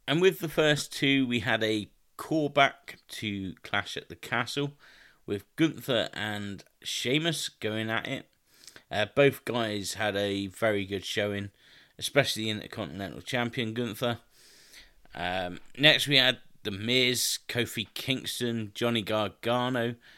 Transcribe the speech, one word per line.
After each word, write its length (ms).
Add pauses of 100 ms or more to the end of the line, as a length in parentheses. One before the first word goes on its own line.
And 160
with 160
the 100
first 420
two, 360
we 140
had 220
a 280 (260)
callback 800 (120)
to 540
Clash 360
at 100
the 80
Castle, 560 (540)
with 180 (120)
Gunther 580
and 500 (180)
Sheamus 680
going 400
at 180
it. 220 (600)
Uh, 140 (100)
both 300
guys 500
had 220
a 300
very 400
good 180
showing, 460 (480)
especially 460
the 60
Intercontinental 720
Champion 540
Gunther. 460 (920)
Um, 440 (180)
next 300
we 100
had 220 (240)
The 80
Miz, 800
Kofi 460
Kingston, 800
Johnny 280
Gargano. 960 (220)